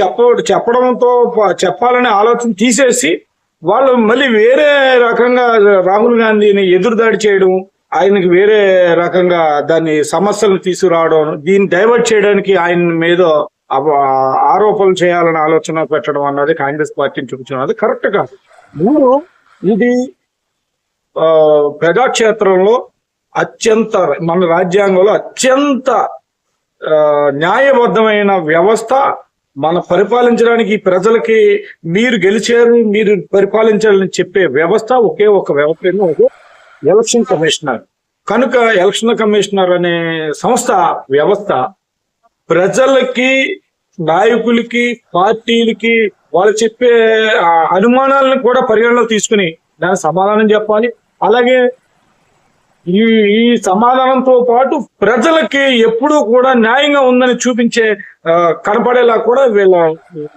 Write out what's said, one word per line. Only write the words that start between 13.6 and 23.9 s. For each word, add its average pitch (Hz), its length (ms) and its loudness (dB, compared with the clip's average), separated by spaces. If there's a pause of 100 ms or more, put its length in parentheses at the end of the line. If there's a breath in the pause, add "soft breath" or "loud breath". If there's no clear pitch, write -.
అప-, 147 220 0 (420)
ఆరోపణలు 190 580 0 (100)
చేయాలనే 170 340 0
ఆలోచన 160 440 -2
పెట్టడం 143 420 -4
అన్నది 143 300 -2
కాంగ్రెస్ 147 440 -4
పార్టీని 139 340 -4
చూపించడం 131 300 -8
అది 143 120 -4
కరెక్ట్ - 340 -4
కాదు. 185 280 -6 (480)
మూడు, 277 380 2 (500)
ఇది, 247 400 -2 (1080)
ఆ, 160 80 0 (540)
ప్రజాక్షేత్రంలో 208 1040 0 (500)
అత్యంత, 220 600 -2 (260)